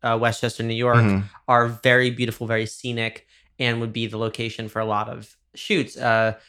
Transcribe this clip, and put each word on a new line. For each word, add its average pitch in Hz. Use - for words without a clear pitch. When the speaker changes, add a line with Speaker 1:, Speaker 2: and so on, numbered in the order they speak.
Speaker 1:
uh, 113
Westchester, 117
New 117
York, 120
Speaker 2:
Mm-hmm. 101
Speaker 1:
are 120
very 123
beautiful, 117
very 110
scenic, 117
and 117
would 113
be 113
the 107
location 113
for 113
a 110
lot 107
of 110
shoots. 165
Uh, 113